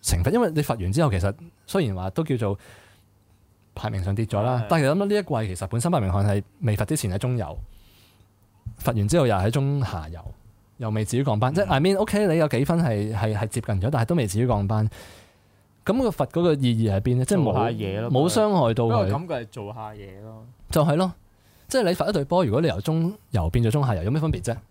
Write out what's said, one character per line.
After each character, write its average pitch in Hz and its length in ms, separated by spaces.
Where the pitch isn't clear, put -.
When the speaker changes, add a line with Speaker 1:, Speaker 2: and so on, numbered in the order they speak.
Speaker 1:
懲 - 200
罰， 131 80
因 240 100
為 185 100
你 151 100
罰 117 200
完 90 100
之 151 120
後， 143 80
其 98 80
實 98 140
雖 185 220
然 98 80
話 92 160
都 165 120
叫 147 140
做 101 200
排 - 160
名 98 140
上 98 100
跌 110 120
咗 104 160
啦， 123 220
Speaker 2:
係。 - 60
Speaker 1:
但 165 100
係 143 40
其 135 60
實 - 60
諗 196 40
到 202 60
呢 208 100
一 208 60
季 92 80
其 92 80
實 92 40
本 117 140
身 170 100
伯 160 80
明 95 140
翰 98 120
係 101 180
未 107 160
罰 107 80
之 156 100
前 101 160
係 95 60
中 123 200
游， 78 200
罰 120 120
完 101 120
之 170 120
後 135 80
又 107 80
喺 107 140
中 139 340
下 80 260
游， 82 100
又 113 120
未 107 160
至 117 120
於 139 60
降 110 160
班。 123 120
Speaker 2:
嗯。 156 40
Speaker 1:
即 196 60
係 202 60
I 143 120
mean，OK， 196 480
你 160 100
有 156 100
幾 131 180
分 170 140
係， 110 360
係， 107 200
係 107 120
接 117 140
近 98 200
咗， 113 100
但 131 100
係 113 40
都 170 100
未 127 120
至 98 120
於 127 80
降 101 200
班。 107 200
噉 262 160
個 233 80
罰 151 180
嗰 165 140
個 175 120
意 120 340
義 98 60
喺 95 80
邊 123 160
呢？ 127 80
即 202 100
係 185 40
冇， 151 40
Speaker 2:
做 110 120
下 117 140
嘢 107 320
咯， 117 100
Speaker 1:
冇 143 180
傷 214 240
害 123 200
到 117 120
佢。 113 40
Speaker 2:
不 110 60
過 101 120
感 147 200
覺 165 80
係 117 140
做 104 240
下 110 200
嘢 98 280
咯。 110 240
Speaker 1:
就 156 160
係 156 100
咯， 180 160
即 277 100
係 240 60
你 180 80
罰 170 180
一 - 40
隊 151 100
波， 175 220
如 104 60
果 131 100
你 170 60
由 135 140
中 165 320
游 107 180
變 120 160
咗 110 60
中 143 140
下 120 100
游， 82 80
有 104 80
咩 151 80
分 151 120
別 95 120
啫？ 117 120